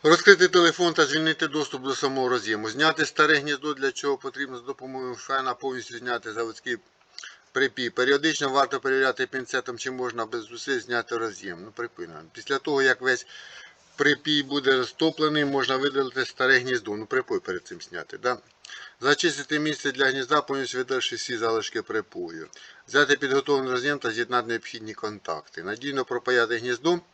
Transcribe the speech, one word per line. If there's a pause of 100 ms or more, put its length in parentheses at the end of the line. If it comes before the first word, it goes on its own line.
Розкрити
телефон
та
звільнити
доступ
до
самого
роз'єму.
Зняти
старе
гніздо,
для
чого
потрібно
з
допомогою
фена
повністю
зняти
заводський (760)
припій.
Періодично
варто
перевіряти
пінцетом,
чи
можна
без
зусиль
зняти
роз'єм.
Ну,
припинено. (100)
Після
того,
як
весь (680)
припій
буде
розтоплений,
можна
видалити
старе
гніздо.
Ну,
припой
перед
цим
зняти,
да? (640)
Зачистити
місце
для
гнізда,
повністю
видаливши
всі
залишки
припою. (400)
Взяти
підготовлений
роз'єм
та
з'єднати
необхідні
контакти.
Надійно
пропаяти
гніздо. (140)